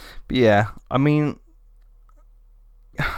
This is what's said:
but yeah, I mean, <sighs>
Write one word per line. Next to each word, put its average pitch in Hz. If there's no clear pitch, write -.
but -
yeah, 107
I 127
mean, 151
<sighs> -